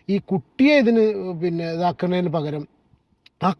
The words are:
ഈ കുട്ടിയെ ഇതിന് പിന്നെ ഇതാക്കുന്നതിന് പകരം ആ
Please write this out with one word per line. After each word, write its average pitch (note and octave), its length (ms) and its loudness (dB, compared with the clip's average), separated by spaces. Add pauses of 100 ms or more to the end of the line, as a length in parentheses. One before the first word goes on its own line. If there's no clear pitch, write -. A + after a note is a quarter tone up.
ഈ G3 80 0
കുട്ടിയെ C4 600 2
ഇതിന് A3 460 2 (180)
പിന്നെ E3+ 320 -4
ഇതാക്കുന്നതിന് F3 600 -2
പകരം D3+ 300 -4 (800)
ആ F3 60 2 (100)